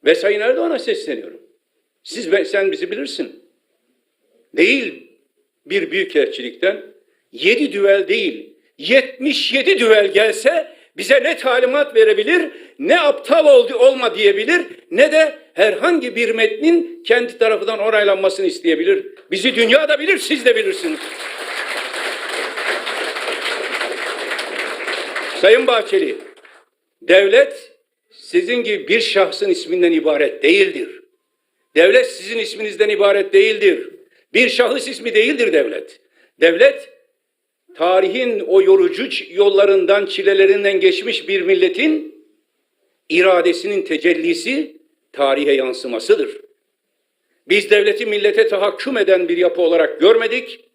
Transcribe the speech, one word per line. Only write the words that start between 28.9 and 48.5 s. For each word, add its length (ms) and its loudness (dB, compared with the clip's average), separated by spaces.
şahsın 500 -2
isminden 420 0
ibaret 500 0
değildir. 600 0
Devlet 300 6
sizin 320 -8
isminizden 500 -4
ibaret 440 2
değildir. 560 2
Bir 140 4
şahıs 400 -2
ismi 260 -8
değildir 380 2
devlet. 480 -2
Devlet, 520 4
tarihin 680 0
o 220 2
yorucu 400 4
ç-, 300 -10
yollarından, 720 2
çilelerinden 760 2
geçmiş 480 0
bir 140 -2
milletin 840 0
iradesinin 760 0
tecellisi, 920 -4
tarihe 400 0
yansımasıdır. 880 -2
Biz 220 0
devleti 360 2
millete 420 2
tahakküm 480 -2